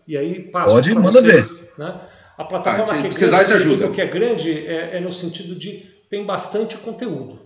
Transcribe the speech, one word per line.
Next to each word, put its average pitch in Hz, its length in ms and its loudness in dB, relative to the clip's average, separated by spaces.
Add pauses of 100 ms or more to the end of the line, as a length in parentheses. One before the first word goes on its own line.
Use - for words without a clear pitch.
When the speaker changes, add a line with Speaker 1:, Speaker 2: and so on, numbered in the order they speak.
Speaker 1:
e 151 100 -6
aí 170 220 -6 (100)
passo 175 240 2
Speaker 2:
Pode, 139 180 4
Speaker 1:
pra 226 100 2
Speaker 2:
manda 220 200 8
Speaker 1:
vocês, - 560 4
Speaker 2:
ver. 147 80 -12
Speaker 1:
né? 185 160 -12 (360)
A 156 60 -8
plataforma 196 500 -2
Speaker 3:
Tá, 151 60 -2
Speaker 1:
que 185 80 -2
é - 20 -4
Speaker 3:
precisar 180 340 4
Speaker 1:
grande, - 20 -2
Speaker 3:
de 202 60 0
Speaker 1:
eu 202 60 4
Speaker 3:
ajuda. 156 260 4
Speaker 1:
digo - 100 -2
que 196 80 -4
é 170 60 -2
grande 165 600 -2
é, 170 300 -8
é - 20 -6
no 180 120 -8
sentido 175 440 -12
de 180 380 -16 (160)
tem 202 160 -10
bastante 208 520 -6
conteúdo, 151 680 -12